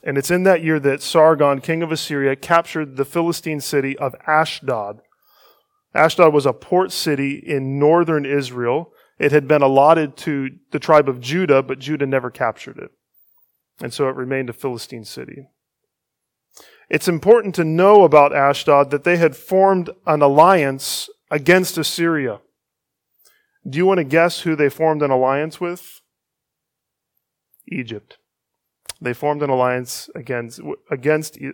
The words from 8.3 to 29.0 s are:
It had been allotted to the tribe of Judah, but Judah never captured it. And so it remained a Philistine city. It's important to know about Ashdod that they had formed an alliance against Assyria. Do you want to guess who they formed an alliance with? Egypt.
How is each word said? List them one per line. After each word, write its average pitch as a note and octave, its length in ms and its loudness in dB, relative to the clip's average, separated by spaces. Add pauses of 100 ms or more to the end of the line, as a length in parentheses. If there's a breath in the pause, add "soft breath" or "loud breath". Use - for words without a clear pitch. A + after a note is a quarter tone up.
It D3 120 2
had C#3+ 160 2
been D3 140 4
allotted C#3+ 580 4
to C#3 340 -6 (180)
the D#3 80 -6
tribe D3+ 280 4
of B2+ 140 -4
Judah, C#3 420 0
but C3+ 180 -8
Judah C#3 260 -6
never C3 240 -2
captured B2+ 480 -8
it. C3 140 -18 (880)
And B2 100 -10
so C#3 160 -2
it C3 60 -6
remained C3 340 -6
a A#2 60 -10
Philistine A#2+ 500 -12
city. C3+ 440 -18 (1400 soft breath)
It's - 200 -4
important G3 480 2
to F3 80 0
know F#3 400 6
about C#3+ 300 6
Ashdod C#3+ 580 2
that C#3+ 120 -4
they F3 140 2
had E3+ 180 2
formed F#3+ 540 0 (160)
an D3+ 160 2
alliance C#3+ 880 2 (200)
against F3 460 2
Assyria. D3+ 640 -4 (1300)
Do C3+ 80 -8
you F3 80 0
want F#3+ 140 4
to E3 60 0
guess E3 380 0
who D#3+ 140 -2
they D3 140 2
formed D#3 320 -2
an C#3+ 80 0
alliance C3+ 500 -2
with? F3 400 -12 (1700)
Egypt. A2+ 480 -12 (840)